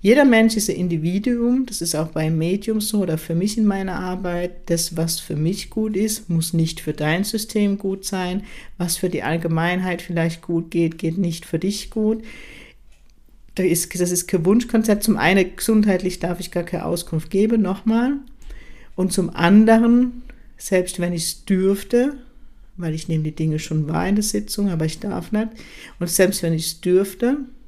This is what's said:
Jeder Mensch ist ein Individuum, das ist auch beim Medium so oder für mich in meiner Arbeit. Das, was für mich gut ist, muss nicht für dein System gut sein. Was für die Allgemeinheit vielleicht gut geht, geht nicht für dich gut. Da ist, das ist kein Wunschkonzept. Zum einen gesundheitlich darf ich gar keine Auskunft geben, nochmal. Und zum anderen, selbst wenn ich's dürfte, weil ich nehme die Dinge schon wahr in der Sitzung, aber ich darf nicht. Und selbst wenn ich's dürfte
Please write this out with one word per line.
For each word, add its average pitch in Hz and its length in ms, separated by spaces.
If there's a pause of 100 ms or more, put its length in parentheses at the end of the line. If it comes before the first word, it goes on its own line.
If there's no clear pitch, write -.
Jeder 269 240
Mensch 220 320
ist 202 120
ein 156 60
Individuum, 202 880
das 214 140
ist 165 160
auch 156 140
beim 160 280
Medium 202 440
so 208 220
oder 160 140
für 165 180
mich 208 220
in 220 80
meiner 190 320
Arbeit. 180 720
Das, 165 280
was 165 240
für 151 160
mich 160 320
gut 214 260
ist, 214 340
muss 165 220
nicht 165 300
für 151 100
dein 156 320
System 208 540
gut 190 260
sein. 185 400 (340)
Was 175 200
für 185 120
die 147 140
Allgemeinheit 170 760
vielleicht 165 400
gut 165 300
geht, 165 260
geht 165 200
nicht 170 280
für - 120
dich 196 320
gut. 220 320 (1300)
Da 190 80
ist, 165 340
das 180 140
ist 175 160
kein 170 160
Wunschkonzept. 220 600
Zum 214 120
einen 180 400
gesundheitlich 202 640
darf 175 220
ich - 100
gar 175 120
keine 170 200
Auskunft 165 460
geben, 220 320
nochmal. 226 560 (800)
Und 185 160
zum 170 160
anderen, 226 920 (340)
selbst 180 420
wenn 175 140
ich's - 320
dürfte, 202 720 (580)
weil 170 180
ich 160 140
nehme 160 160
die 151 120
Dinge 156 240
schon 151 280
wahr 165 220
in 202 60
der 214 80
Sitzung, 208 460
aber 165 140
ich 160 160
darf 180 320
nicht. 214 160 (520)
Und 170 100
selbst 190 340
wenn 165 100
ich's - 280
dürfte 202 560 (300)